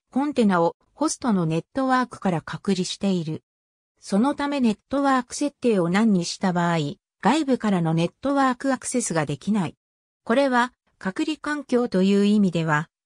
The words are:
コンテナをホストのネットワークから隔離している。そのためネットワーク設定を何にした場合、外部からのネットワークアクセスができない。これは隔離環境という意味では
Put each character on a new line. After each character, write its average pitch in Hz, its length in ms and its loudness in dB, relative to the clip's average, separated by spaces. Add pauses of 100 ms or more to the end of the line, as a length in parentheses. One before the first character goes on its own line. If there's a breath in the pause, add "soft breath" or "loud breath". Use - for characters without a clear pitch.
(120)
コ 269 140 -2
ン 294 80 -4
テ 240 120 2
ナ 190 160 4
を 165 140 0 (180)
ホ 311 160 -2
ス - 80 -6
ト 247 160 0
の 180 120 0
ネ 160 120 0
ッ 165 60 -4 (100)
ト 269 140 -2
ワ 254 140 2
ー 247 40 -2
ク - 140 -18
か 190 120 -2
ら 160 100 -2
隔 - 320 -4
離 180 120 -2
し - 120 -10
て 196 140 -2
い 180 120 -2
る。 156 200 -8 (560)
そ - 200 -2
の 285 160 2
た 285 120 -6
め 285 120 -2
ネ 233 120 2
ッ 202 60 -4 (120)
ト 277 140 -2
ワ 269 160 2
ー 240 40 -6
ク - 120 -14
設 285 240 -4
定 220 200 2
を 170 100 2
何 208 240 4
に 175 100 2
し - 140 -8
た 185 160 -2
場 170 200 2
合、 170 40 0 (440)
外 285 240 2
部 262 120 2
か 214 140 -2
ら 180 100 2
の 160 120 0
ネ 165 120 2
ッ 170 60 -4 (100)
ト 277 140 -2
ワ 269 160 2
ー 247 40 -2
ク 269 160 -2
ア 254 60 0
ク - 100 -12
セ 247 140 -2
ス - 120 -6
が 160 120 0
で 143 120 -6
き - 140 -6
な 202 160 0
い。 - 80 -10 (480)
こ 226 120 0
れ 277 140 2
は 247 240 0 (240)
隔 240 280 -4
離 311 120 -4
環 294 260 -6
境 247 240 0
と 190 160 0
い 196 180 4
う 202 40 4
意 208 140 4
味 190 120 4
で 165 140 -2
は 156 240 -2 (160)